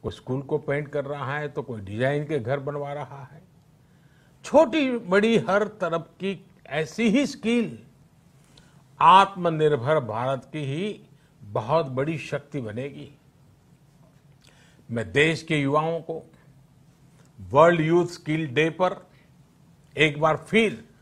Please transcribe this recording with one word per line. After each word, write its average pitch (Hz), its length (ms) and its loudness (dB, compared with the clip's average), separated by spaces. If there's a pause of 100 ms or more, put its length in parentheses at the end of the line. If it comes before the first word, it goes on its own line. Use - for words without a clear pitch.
कोई 107 80 -6
स्कूल 135 300 -6
को 143 160 -4
पेंट 147 300 -4
कर 143 180 -6
रहा 143 320 -6
है, 151 100 -6
तो 135 140 -8
कोई 113 200 -10
डिजाइन 127 420 -2
के 147 160 -4
घर 123 200 -4
बनवा 143 340 -8
रहा 139 300 -12
है। - 180 -20 (1040)
छोटी 294 520 4
बड़ी 208 400 4
हर 185 260 2
तरफ 170 380 -4
की 185 440 -10 (220)
ऐसी 160 420 -2
ही 262 180 2
स्किल 208 520 -4 (1200)
आत्मनिर्भर 156 1000 6
भारत 120 540 -4
की 151 120 -6
ही 170 360 -6 (420)
बहुत 123 420 -2
बड़ी 139 320 -4
शक्ति 139 440 -8
बनेगी। 135 580 -12 (1700)
मैं 110 200 -6
देश 151 320 2
के 160 140 -2
युवाओं 151 420 0
को 160 320 -12 (1120)
वर्ल्ड 156 400 6
यूथ 170 240 4
स्किल 156 420 -6
डे 151 220 0
पर 180 380 -4 (880)
एक 147 240 2
बार 156 160 2
फिर 202 500 0 (140)